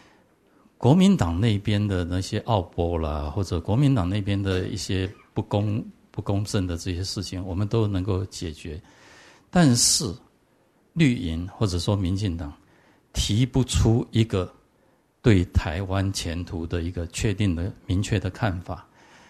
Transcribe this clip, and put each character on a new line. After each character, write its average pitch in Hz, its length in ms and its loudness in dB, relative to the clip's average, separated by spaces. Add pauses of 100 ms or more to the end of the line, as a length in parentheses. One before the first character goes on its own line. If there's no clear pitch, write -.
(800)
国 123 160 6
民 190 220 6
党 85 240 0
那 110 180 2
边 104 260 0
的 92 200 0
那 90 160 -2
些 107 200 -4
奥 107 220 2
波 85 340 -2
啦， 76 320 -2
或 98 140 -2
者 87 180 -2
国 - 140 -2
民 139 220 4
党 87 120 2
那 104 120 -2
边 101 200 -2
的 98 280 -2
一 104 80 -6
些 95 360 -2 (200)
不 107 100 -4
公-， 107 420 -2 (280)
不 - 100 -8
公 101 220 -2
正 95 240 -2
的 85 80 -4
这 90 180 -6
些 90 80 -4
事 92 180 -6
情， 90 240 -8
我 92 80 -8
们 104 140 -2
都 113 220 0
能 92 160 -2
够 95 220 -2
解 85 260 -10
决， 78 280 -12 (680)
但 156 240 6
是 117 400 0 (800)
绿 135 240 4
营 85 320 -4
或 - 180 -2
者 90 140 0
说 104 160 2
民 95 180 0
进 95 220 -2
党 76 160 -10 (600)
提 110 320 2
不 127 200 2
出 117 480 2
一 113 120 4
个 92 260 -4 (720)
对 98 260 6
台 87 360 -2
湾 95 300 -2
前 87 320 -6
途 85 220 -8
的 85 160 -4
一 87 80 -4
个 85 180 -6
确 - 260 -2
定 95 220 0
的、 87 140 -4 (160)
明 92 160 0
确 104 180 0
的 95 100 -4
看 95 300 -2
法， - 260 -12 (440)